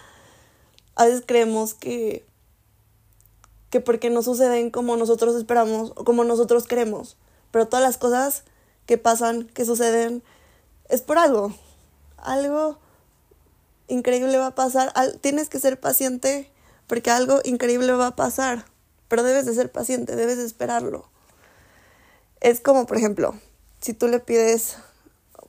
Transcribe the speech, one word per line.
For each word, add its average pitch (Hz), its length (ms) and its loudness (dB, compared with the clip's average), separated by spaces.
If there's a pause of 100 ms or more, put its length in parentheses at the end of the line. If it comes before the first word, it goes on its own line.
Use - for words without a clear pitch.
(960)
a 233 100 6
veces 247 200 4
creemos 220 480 2
que, 233 520 -8 (1400)
que 254 100 2
porque 240 300 -2
no 233 120 0
suceden 240 480 0
como 240 280 -2
nosotros 233 380 2
esperamos 220 600 0
o - 80 -12
como 240 220 2
nosotros 233 420 2
queremos, 240 480 -4 (360)
pero 226 160 2
todas 254 180 2
las 254 120 0
cosas 254 460 -2 (420)
que 233 120 2
pasan, 233 500 0
que 247 180 -6
suceden, 233 580 0 (640)
es 247 120 0
por 302 160 0
algo. 226 360 2 (640)
Algo 294 600 -2 (1080)
increíble 247 500 0
va 262 100 0
a 262 80 -10
pasar. 262 400 0
Al-, - 240 0
tienes 294 300 -2
que 294 100 -8
ser 262 200 0
paciente 269 720 -2 (360)
porque 233 240 -2
algo 254 320 2
increíble 247 500 0
va 247 140 2
a 247 80 -8
pasar, 254 500 -2 (420)
pero 233 160 2
debes 262 220 2
de 233 80 -2
ser 240 180 -2
paciente, 240 440 -6
debes 233 220 0
de 240 80 -6
esperarlo. 240 640 -6 (1300)
Es 240 200 2
como, 269 240 4
por 240 120 -2
ejemplo, 208 420 -2 (400)
si - 140 -8
tú 240 140 -2
le 240 120 0
pides, 226 580 0 (720)